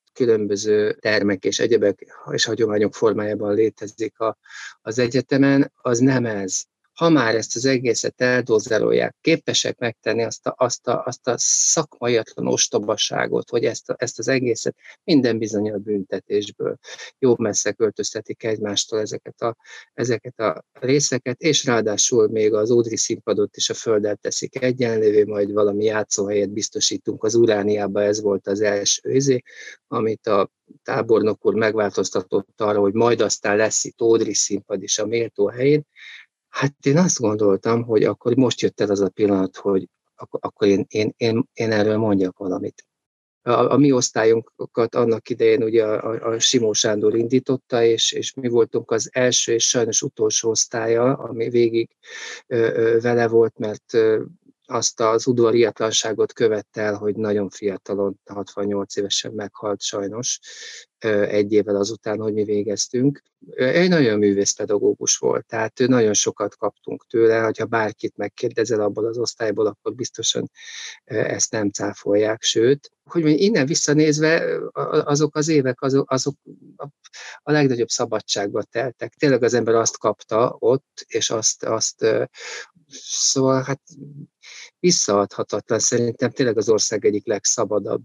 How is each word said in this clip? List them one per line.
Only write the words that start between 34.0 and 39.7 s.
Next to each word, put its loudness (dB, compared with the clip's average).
Ódri 4
színpad -4
is -4
a -4
méltó -2
helyén. 2
Hát -2
én 2
azt 2
gondoltam, 0
hogy 2
akkor 0
most 2
jött -2
el 0
az 2
a 2
pillanat, 0
hogy 0